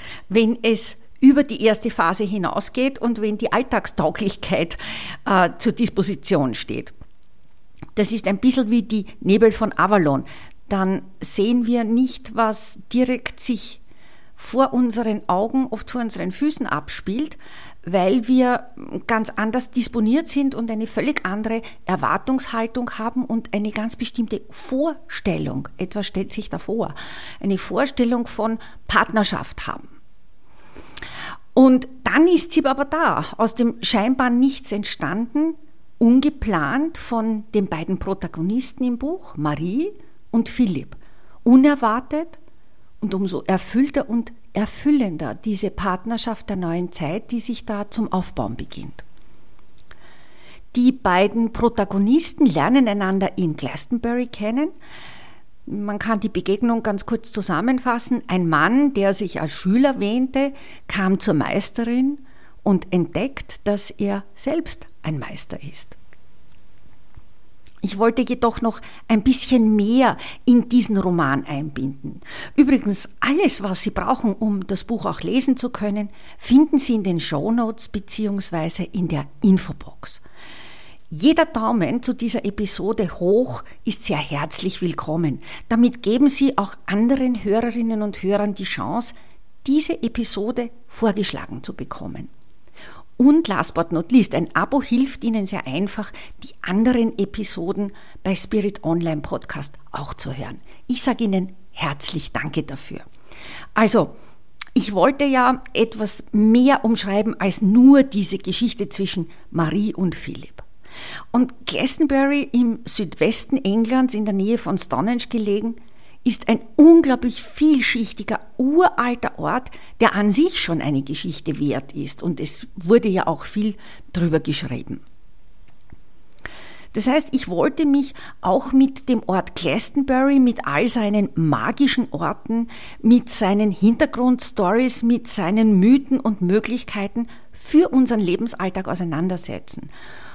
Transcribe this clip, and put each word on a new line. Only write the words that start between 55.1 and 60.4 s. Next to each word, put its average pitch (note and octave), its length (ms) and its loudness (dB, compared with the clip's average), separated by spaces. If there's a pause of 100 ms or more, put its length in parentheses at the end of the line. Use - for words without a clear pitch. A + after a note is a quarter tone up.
Man G#3 320 -4
kann G#3+ 220 0
die G#3+ 80 0
Begegnung A3 540 0
ganz G#3 240 -2
kurz - 260 -4
zusammenfassen. A#3 920 0
Ein F3+ 220 2
Mann, A3+ 460 4
der G3 200 4
sich F#3+ 260 -4
als D3+ 120 -4
Schüler B3+ 480 2
wähnte, C4 520 0 (340)